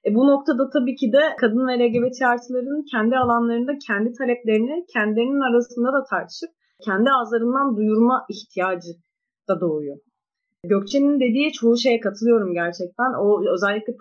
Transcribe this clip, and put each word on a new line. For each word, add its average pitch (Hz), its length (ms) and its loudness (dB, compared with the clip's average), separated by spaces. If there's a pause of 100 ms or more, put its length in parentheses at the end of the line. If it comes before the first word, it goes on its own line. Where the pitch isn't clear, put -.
E, 208 80 2
bu 254 120 4
noktada 277 440 2
tabii 254 260 -2
ki 220 160 0
de 277 100 4 (180)
kadın 247 280 2
ve 247 140 0
L 240 100 2
G 233 100 0
B 254 80 0
T 247 160 -4
artıların 247 680 -4
kendi 233 240 0
alanlarında 233 560 0 (140)
kendi 220 260 -2
taleplerini 247 720 -2 (100)
kendilerinin 233 540 0
arasında 240 480 0
da 262 140 0
tartışıp 175 400 -8 (340)
kendi 214 260 2
ağızlarından 240 680 0
duyurma 220 400 2 (180)
ihtiyacı 180 580 -6 (560)
da 180 120 -2
doğuyor. 151 380 -4 (680)
Gökçe'nin 254 560 2
dediği 262 320 2
çoğu 233 240 2
şeye 233 240 2
katılıyorum 208 520 0
gerçekten. 175 580 -4 (140)
O - 20 2 (280)
özellikle 208 460 -2